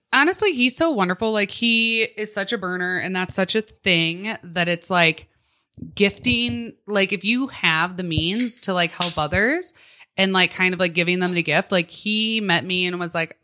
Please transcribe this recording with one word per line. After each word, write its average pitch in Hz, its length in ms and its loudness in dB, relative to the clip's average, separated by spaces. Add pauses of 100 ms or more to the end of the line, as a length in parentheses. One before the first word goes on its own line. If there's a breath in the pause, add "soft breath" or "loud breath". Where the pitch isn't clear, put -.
(120)
honestly, 359 400 2
he's 247 220 2
so 330 160 2
wonderful. 202 420 0
Like, 208 180 0
he 226 520 2
is 214 300 -4
such 196 220 -4
a 226 40 0
burner, 180 400 -4
and 185 160 -4
that's 185 200 0
such 190 200 0
a 220 60 0
thing 180 840 0
that 175 260 -2
it's, 170 220 0
like, 170 380 2 (680)
gifting. 240 800 0 (140)
Like, 196 260 0
if 196 120 -4
you 247 240 0
have 175 500 -2
the 185 40 -6
means 180 600 -2
to, 190 120 -2
like, 170 180 0
help 175 260 -6
others 202 540 0 (460 loud breath)
and, 190 160 2
like, 180 180 4
kind 185 220 2
of, 180 60 -2
like, 180 140 2
giving 175 260 0
them 180 140 0
the 170 80 0
gift. 160 300 0
Like, 175 180 0
he 220 520 -2
met 170 220 0
me 180 220 -2
and 180 140 -4
was 175 140 -4
like, 165 300 -4